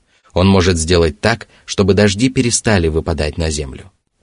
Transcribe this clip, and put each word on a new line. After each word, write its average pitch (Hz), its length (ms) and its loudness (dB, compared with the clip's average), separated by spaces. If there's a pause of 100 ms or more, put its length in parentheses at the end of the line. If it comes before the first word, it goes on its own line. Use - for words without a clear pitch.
(340)
Он 90 140 2
может 92 300 2
сделать 82 440 0
так, - 260 -2 (160)
чтобы 101 300 0
дожди 104 340 2
перестали 113 600 0
выпадать 78 480 -4
на 80 120 -2
землю. 73 400 -10 (320)